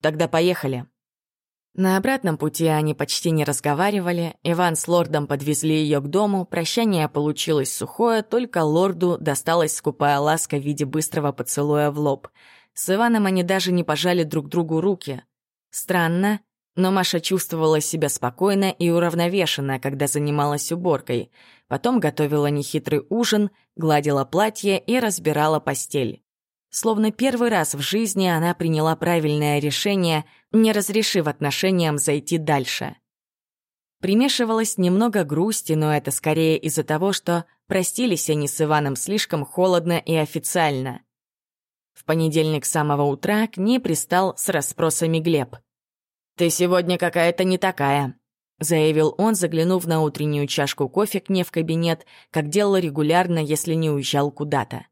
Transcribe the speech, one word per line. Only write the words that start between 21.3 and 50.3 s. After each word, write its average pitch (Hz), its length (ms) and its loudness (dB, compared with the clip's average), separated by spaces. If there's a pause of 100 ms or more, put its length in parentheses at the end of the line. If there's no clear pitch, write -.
Потом 156 320 0
готовила 147 480 0
нехитрый 143 600 -2
ужин, 214 420 0 (260)
гладила 147 480 2
платье 202 540 0
и 247 200 0
разбирала 156 640 0
постель. - 640 -4 (480)
Словно 220 420 0
первый 240 380 0
раз 170 240 0
в 143 60 -8
жизни 190 460 0
она 170 280 2
приняла 160 420 0
правильное 151 640 0
решение, 165 640 0 (280)
не 220 200 6
разрешив 202 560 0
отношениям 156 680 0
зайти 151 400 0
дальше. 147 580 -2 (1040)
Примешивалось 226 760 2
немного 190 480 2
грусти, 160 480 -2
но 156 220 2
это 143 160 -2
скорее 160 480 2
из-за 156 260 -2
того, 175 280 0
что 175 320 -2 (240)
простились 190 600 -2
они 147 200 0
с - 120 -6
Иваном 147 360 0
слишком 175 480 -4
холодно 175 520 0
и 165 180 -2
официально. 151 880 -2 (880)
В - 120 -20
понедельник 156 600 0
с - 60 -4
самого 147 340 2
утра 208 420 0
к 220 100 -12
ней 220 220 2
пристал 180 580 0
с - 120 -6
расспросами 165 720 0
Глеб. 156 360 0 (800)
"Ты 170 140 2
сегодня 180 480 2
какая-то 170 460 0
не 185 120 2
такая", 143 600 -2 (400)
заявил 156 600 2
он, 220 160 2
заглянув 175 520 0
на 160 160 2
утреннюю 147 440 -2